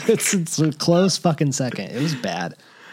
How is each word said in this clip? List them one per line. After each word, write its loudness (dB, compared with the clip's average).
it's, 2
it's -2
a 2
close 2
fucking 0
second. -4
It -4
was 0
bad. -4